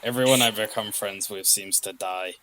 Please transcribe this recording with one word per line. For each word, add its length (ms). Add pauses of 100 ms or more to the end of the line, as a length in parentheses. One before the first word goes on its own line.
Everyone 400
I've 140
become 360
friends 380
with 160
seems 360
to 120
die. 500